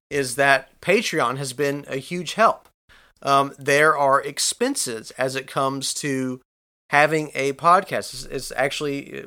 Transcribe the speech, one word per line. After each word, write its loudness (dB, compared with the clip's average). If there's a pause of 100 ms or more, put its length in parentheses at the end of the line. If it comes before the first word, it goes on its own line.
(120)
is -4
that 2
Patreon 0
has -8
been -2
a -6
huge -8
help. 0 (520)
Um, 2
there 4
are 4
expenses -4
as -2
it -8
comes -2
to -4 (480)
having 2
a -2
podcast. 2
It's, -12
it's -8
actually, -4